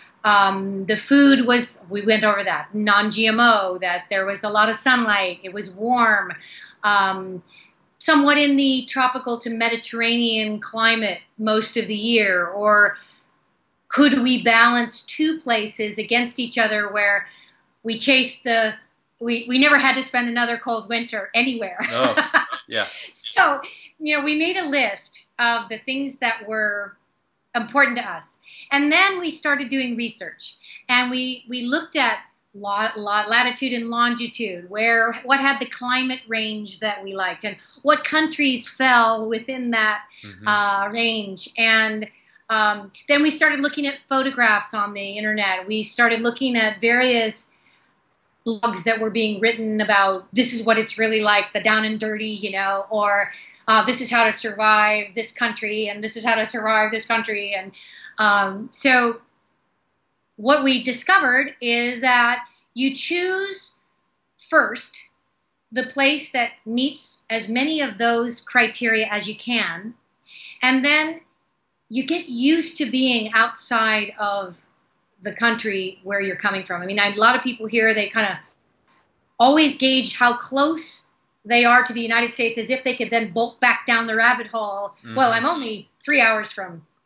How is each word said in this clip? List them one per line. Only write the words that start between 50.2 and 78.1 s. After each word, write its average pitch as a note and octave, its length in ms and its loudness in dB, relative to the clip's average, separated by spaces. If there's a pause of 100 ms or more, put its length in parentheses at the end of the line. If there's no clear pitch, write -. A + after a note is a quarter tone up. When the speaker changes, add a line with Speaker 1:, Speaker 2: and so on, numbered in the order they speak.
Speaker 1:
"This B3 180 2
is A3 140 -4
what A3 100 4
it's A3 220 -2
really A3 240 0
like, G#3 300 2
the G3+ 80 -2
down G#3+ 240 2
and G#3+ 160 -4
dirty," G#3+ 300 -4
you G#3 200 -6
know, G3 400 -2
or, G3+ 420 0 (360)
uh, A3 160 6
"This B3 160 0
is A3+ 100 -2
how A#3 140 4
to G#3+ 80 4
survive G#3+ 840 0
this A3 180 -6
country," A3 560 -4
and, G#3 140 -10
"This G#3+ 140 -6
is G#3+ 100 -6
how A3+ 80 2
to A3 100 0
survive G#3+ 460 0
this A3 160 -6
country." G#3+ 480 -4
And, F#3+ 160 -8 (480)
um, G3+ 540 0
so A#3+ 480 2 (1160)
what C4+ 280 2
we C4 180 2
discovered C4+ 800 2
is A#3+ 400 -2
that B3 440 2 (300)
you C4+ 200 0
choose F#4 800 -4 (600)
first - 720 -2 (600)
the B3 140 -4
place C#4 480 0
that A#3+ 200 -2 (140)
meets B3+ 640 -6
as G#3+ 200 -4
many D4 300 0
of A3+ 180 -4
those A#3 460 0
criteria A3+ 640 0
as G#3 180 -4
you G#3+ 60 -8
can, G#3 600 -6 (640)
and C4 240 2
then D#4 360 0 (680)
you C4 180 -6
get E4 220 -4
used C4+ 500 0
to D4 120 -2
being A#3+ 440 0
outside A3 840 0
of G3+ 480 -6 (540)
the F#3+ 120 -10
country G#3+ 720 -4
where G3+ 180 -4
you're F#3+ 160 -4
coming F#3+ 280 -4
from. F3 180 -8
I F3+ 40 -10
mean, G3+ 120 -4
a G3+ 160 0
lot A3+ 220 4
of B3+ 60 -6
people A#3 240 -6
here, A3 280 2
they G#3 140 -2
kinda G3+ 320 -2 (1000)